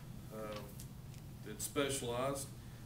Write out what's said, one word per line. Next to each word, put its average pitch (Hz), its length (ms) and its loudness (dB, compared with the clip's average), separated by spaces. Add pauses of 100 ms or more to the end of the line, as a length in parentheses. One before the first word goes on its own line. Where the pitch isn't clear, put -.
(340)
Uh, 107 240 -2 (920)
it's 110 160 -2
specialized. 135 840 4 (380)